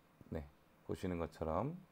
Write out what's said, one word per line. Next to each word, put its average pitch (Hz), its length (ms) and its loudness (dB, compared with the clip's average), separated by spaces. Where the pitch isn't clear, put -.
네, 78 160 -2
보시는 90 320 0
것처럼 82 580 2